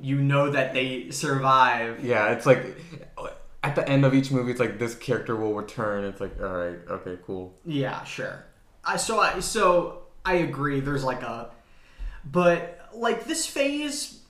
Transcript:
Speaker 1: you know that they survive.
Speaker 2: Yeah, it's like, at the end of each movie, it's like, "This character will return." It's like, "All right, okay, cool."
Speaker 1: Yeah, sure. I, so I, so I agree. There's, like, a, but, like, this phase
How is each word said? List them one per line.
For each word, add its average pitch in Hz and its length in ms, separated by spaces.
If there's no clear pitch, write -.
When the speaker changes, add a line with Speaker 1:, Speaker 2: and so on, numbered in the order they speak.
Speaker 1:
you 139 200
know 143 300
that 135 240
they 131 340
survive. 131 960
Speaker 2:
Yeah, 110 260
it's 117 140
like, 123 320
at 143 120
the - 140
end 139 160
of 131 80
each 135 180
movie, 123 200
it's 123 80
like, 110 180
"This 113 160
character 113 420
will 107 200
return." 104 500
It's 98 160
like, 95 180
"All 98 160
right, 87 220
okay, 90 340
cool." 92 300
Speaker 1:
Yeah, 139 380
sure. 95 420
I, 190 120
so 220 220
I, 170 200
so 185 640
I 185 120
agree. 139 440
There's, 135 240
like, 123 200
a, 117 260
but, 170 680
like, 233 320
this 320 220
phase 285 720